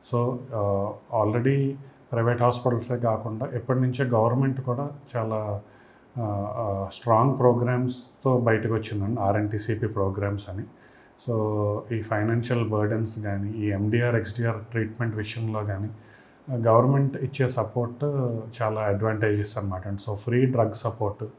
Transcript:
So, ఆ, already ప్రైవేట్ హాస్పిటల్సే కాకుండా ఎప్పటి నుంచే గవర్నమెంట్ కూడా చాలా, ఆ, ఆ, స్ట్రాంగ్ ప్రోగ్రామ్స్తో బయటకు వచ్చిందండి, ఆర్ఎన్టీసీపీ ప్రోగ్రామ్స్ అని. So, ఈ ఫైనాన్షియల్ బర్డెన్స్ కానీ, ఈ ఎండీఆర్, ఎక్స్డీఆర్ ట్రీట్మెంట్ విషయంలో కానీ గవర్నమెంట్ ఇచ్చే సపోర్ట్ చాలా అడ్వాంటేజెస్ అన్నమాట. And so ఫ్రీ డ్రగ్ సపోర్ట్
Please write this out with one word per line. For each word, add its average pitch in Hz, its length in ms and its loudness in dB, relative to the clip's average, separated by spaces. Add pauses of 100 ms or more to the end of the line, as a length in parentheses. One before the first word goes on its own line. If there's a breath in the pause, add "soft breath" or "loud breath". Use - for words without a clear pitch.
(140)
So, 120 240 2 (180)
ఆ, 101 360 2 (320)
already 135 500 2 (380 loud breath)
ప్రైవేట్ 117 300 2
హాస్పిటల్సే 120 560 2
కాకుండా 113 560 -2
ఎప్పటి 127 280 0
నుంచే 127 240 0
గవర్నమెంట్ 120 560 2
కూడా 127 280 -4 (260)
చాలా, 107 460 -4 (560 loud breath)
ఆ, 120 40 -4 (360)
ఆ, 98 360 -4
స్ట్రాంగ్ 117 440 4
ప్రోగ్రామ్స్తో 123 1000 2
బయటకు 110 340 2
వచ్చిందండి, 107 480 -2
ఆర్ఎన్టీసీపీ 104 680 0
ప్రోగ్రామ్స్ 101 600 -2
అని. 98 140 -8 (680 loud breath)
So, 117 80 0 (580)
ఈ 107 60 -2
ఫైనాన్షియల్ 117 680 0
బర్డెన్స్ 107 500 0
కానీ, 101 320 -4
ఈ 107 180 -2
ఎండీఆర్, 113 460 2
ఎక్స్డీఆర్ 113 400 -2
ట్రీట్మెంట్ 110 600 -4
విషయంలో 110 480 -4
కానీ 104 260 -4 (600 loud breath)
గవర్నమెంట్ 127 680 4
ఇచ్చే 131 320 0
సపోర్ట్ 120 540 -2 (580)
చాలా 107 200 0
అడ్వాంటేజెస్ 104 760 0
అన్నమాట. 98 300 -6
And 98 100 -6
so 107 160 -6
ఫ్రీ 120 320 2
డ్రగ్ 117 280 2
సపోర్ట్ 107 500 -4 (160)